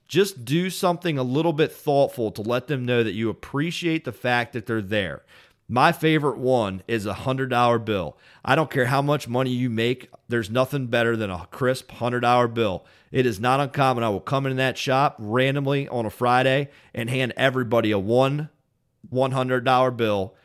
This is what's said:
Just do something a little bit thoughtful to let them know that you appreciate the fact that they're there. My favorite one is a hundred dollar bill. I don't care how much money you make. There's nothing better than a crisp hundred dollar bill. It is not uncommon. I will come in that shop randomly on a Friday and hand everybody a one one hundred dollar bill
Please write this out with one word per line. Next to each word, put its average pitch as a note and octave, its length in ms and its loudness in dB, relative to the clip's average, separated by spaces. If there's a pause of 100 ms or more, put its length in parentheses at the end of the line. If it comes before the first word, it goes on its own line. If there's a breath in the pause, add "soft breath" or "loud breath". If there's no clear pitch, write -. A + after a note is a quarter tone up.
Just F3 380 0
do E3+ 240 0
something F3 480 -2
a C3 60 -2
little D3+ 300 0
bit D3 180 2
thoughtful C#3 580 0
to G#2 140 -8
let A#2+ 240 -2
them C3 180 -4
know A#2+ 160 2
that A2 120 0
you A2 160 -2
appreciate D#3+ 760 -4
the B2+ 60 -6
fact A#2+ 420 -2
that A#2 140 -8
they're A2+ 160 -2
there. F#2+ 400 -4 (440 soft breath)
My C3+ 240 4
favorite D#3 460 0
one A#2 500 0
is A2 200 -2
a G2+ 80 -4
hundred C3 340 -4
dollar A#2+ 300 2
bill. G#2 400 -4 (240 soft breath)
I B2+ 100 2
don't D#3 160 2
care C3 160 2
how C#3 160 2
much C#3+ 260 -2
money B2+ 220 0
you B2 180 0
make. A#2 420 -2 (180)
There's A2+ 240 -2
nothing B2+ 360 0
better A#2 300 2
than G#2 140 -4
a F2+ 180 -10
crisp B2+ 400 -2
hundred B2 300 -4
dollar A#2+ 280 4
bill. A2+ 380 -2 (260 soft breath)
It B2+ 140 2
is G#2+ 140 0
not B2+ 200 2
uncommon. C3 440 0
I A2+ 60 2
will G2 100 0
come C#3 260 -2
in C3 120 -2
that C3 200 0
shop C3+ 400 0
randomly C3+ 680 0
on A#2 180 -4
a G#2 60 -4
Friday C3 580 2 (240 soft breath)
and A#2 160 -6
hand B2+ 260 -2
everybody A#2+ 540 2
a G#2+ 80 2
one C3 520 0 (600)
one B2+ 220 0
hundred B2+ 340 0
dollar B2+ 240 4
bill G#2+ 560 -2